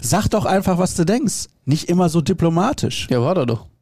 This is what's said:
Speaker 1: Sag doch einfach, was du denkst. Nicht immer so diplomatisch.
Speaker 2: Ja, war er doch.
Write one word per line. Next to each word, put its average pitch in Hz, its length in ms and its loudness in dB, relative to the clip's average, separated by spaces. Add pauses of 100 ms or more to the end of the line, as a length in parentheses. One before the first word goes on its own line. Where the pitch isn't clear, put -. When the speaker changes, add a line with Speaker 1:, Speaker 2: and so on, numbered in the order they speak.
Speaker 1:
Sag 180 260 0
doch 208 160 0
einfach, 185 340 0
was 185 160 0
du 175 100 0
denkst. 214 420 0 (180)
Nicht 143 240 0
immer 175 200 2
so 165 120 0
diplomatisch. 165 880 0
Speaker 2:
Ja, 123 120 2
war 170 140 0
er 135 100 0
doch. - 200 -4 (160)